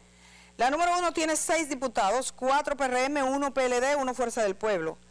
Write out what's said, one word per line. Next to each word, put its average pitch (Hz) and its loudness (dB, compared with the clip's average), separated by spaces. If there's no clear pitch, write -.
La 240 2
número 349 0
uno 349 0
tiene 320 0
seis 320 0
diputados, 247 -2
cuatro 277 0
P 277 -2
R 254 0
M, 285 0
uno 269 0
P 262 0
L 247 2
D, 277 2
uno 262 -2
Fuerza 233 -2
del 196 0
Pueblo. 175 -2